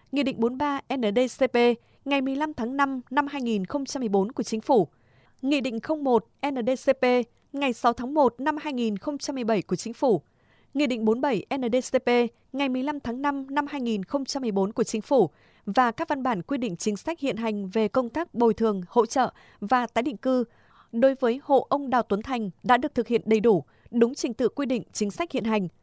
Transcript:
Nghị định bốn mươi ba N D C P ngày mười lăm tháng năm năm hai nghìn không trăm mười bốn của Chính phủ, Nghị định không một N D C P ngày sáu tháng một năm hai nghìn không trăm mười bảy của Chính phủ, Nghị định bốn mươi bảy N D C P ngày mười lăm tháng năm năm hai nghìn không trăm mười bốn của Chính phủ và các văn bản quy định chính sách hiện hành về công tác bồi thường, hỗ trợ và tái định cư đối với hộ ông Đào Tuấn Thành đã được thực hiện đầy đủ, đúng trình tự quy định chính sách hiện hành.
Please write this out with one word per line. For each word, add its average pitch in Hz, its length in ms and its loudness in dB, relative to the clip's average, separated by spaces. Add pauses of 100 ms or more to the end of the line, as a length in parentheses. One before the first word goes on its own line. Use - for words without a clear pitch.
(120)
Nghị 277 120 0
định 262 160 -4
bốn 233 120 2
mươi 262 60 -10
ba 285 220 -2 (160)
N 262 60 -4
D 208 180 0 (180)
C 254 140 2
P 240 60 0 (480)
ngày 277 160 0
mười 269 140 -2
lăm 302 180 -4
tháng 247 240 -4
năm 269 320 0
năm 277 180 0
hai 277 140 -6
nghìn 214 240 0
không 277 200 -4
trăm - 160 -8
mười 233 80 -2
bốn 196 220 2
của 240 120 -4
Chính 220 180 -4
phủ, 233 260 4 (540)
Nghị 277 200 2
định 226 180 -4
không 302 240 -4
một 240 240 2 (220)
N 277 60 -4 (120)
D - 20 2 (160)
C 269 160 2
P 254 40 4 (480)
ngày 277 200 -2
sáu 240 200 2
tháng 247 200 -6
một 277 240 4
năm 294 240 -2
hai 302 120 -6
nghìn 226 240 -2
không 294 200 -6
trăm 277 180 -6
mười 254 80 -4
bảy 214 180 2
của - 140 -4
Chính 226 180 -6
phủ, 226 280 2 (520)
Nghị 285 140 2
định 226 180 -2
bốn 226 160 2
mươi 269 280 0
bảy - 80 -2
N 269 40 -4 (100)
D 240 40 2 (160)
C 262 140 2
P - 40 2 (440)
ngày 269 160 -2
mười 254 140 -2
lăm 294 160 -4
tháng 247 220 -6
năm 277 280 -4
năm 285 200 -2
hai 285 120 -6
nghìn 220 220 -2
không 269 220 -4
trăm - 160 -6
mười 233 100 -2
bốn 196 220 0
của 233 100 0
Chính 220 180 -2
phủ 254 280 4 (360)
và 240 260 2
các 320 160 -6
văn 277 160 -4
bản 233 180 0
quy 269 160 -4
định 226 180 -4
chính 208 220 -4
sách 339 220 -8
hiện 262 180 -2
hành 208 320 -4
về 214 180 0
công 247 220 0
tác 330 240 -6
bồi 226 200 4
thường, 214 340 0
hỗ 240 180 2
trợ 247 280 0 (260)
và 240 280 0
tái 233 160 -2
định 254 140 -4
cư 254 260 0 (480)
đối 262 240 4
với 254 280 0
hộ 269 260 4
ông 285 200 -2
Đào 240 140 2
Tuấn 202 180 -2
Thành 233 280 -4 (140)
đã 247 140 6
được 285 180 -4
thực 233 120 0
hiện 233 180 0
đầy 220 140 4
đủ, 202 240 4 (280)
đúng 240 240 2
trình 254 180 -4
tự 233 160 0
quy 285 160 -2
định 233 180 -2 (100)
chính 202 180 -2
sách 339 200 -6
hiện 233 120 -2
hành. 214 240 0 (160)